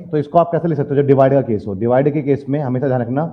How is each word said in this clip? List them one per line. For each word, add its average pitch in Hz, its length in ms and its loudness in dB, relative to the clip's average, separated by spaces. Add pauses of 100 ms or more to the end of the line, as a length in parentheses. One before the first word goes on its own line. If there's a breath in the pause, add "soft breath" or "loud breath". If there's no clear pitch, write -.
तो 156 140 -6
इसको 147 220 0
आप 170 140 2
कैसे 165 160 -2
ले 160 80 0
सकते 139 120 -2
हो, 139 80 0
जो 143 60 2
डिवाइड 135 300 4
का 139 100 4
केस 107 240 -4
हो, 101 80 -6
डिवाइड 123 380 2
के 151 100 -4
case 139 260 -2
में 139 120 -2
हमेशा 127 260 -2
ध्यान 127 160 0
रखना 131 300 -2